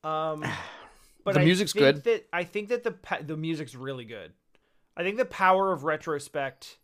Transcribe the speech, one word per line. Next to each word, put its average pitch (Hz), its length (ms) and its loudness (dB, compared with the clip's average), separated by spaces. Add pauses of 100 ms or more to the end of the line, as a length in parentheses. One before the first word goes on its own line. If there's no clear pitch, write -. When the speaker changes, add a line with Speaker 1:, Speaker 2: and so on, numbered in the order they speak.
Speaker 1:
Um, 156 400 -4 (400)
Speaker 2:
<sighs> - 400 -20
Speaker 1:
but 196 120 0
Speaker 2:
The 143 60 6
Speaker 1:
I 147 40 6
Speaker 2:
music's 180 280 4
Speaker 1:
think 214 100 4
Speaker 2:
good. 147 220 6
Speaker 1:
that, 226 280 0
I 175 100 -2
think 208 260 -8
that 240 140 -2
the 233 80 -2
pa-, - 300 -8
the 156 160 -8
music's 156 380 -6
really 127 300 -10
good. 104 280 -16 (640)
I 175 60 -6
think 202 140 -2
the 254 80 2
power 190 460 4
of 143 120 -4
retrospect 147 1000 -6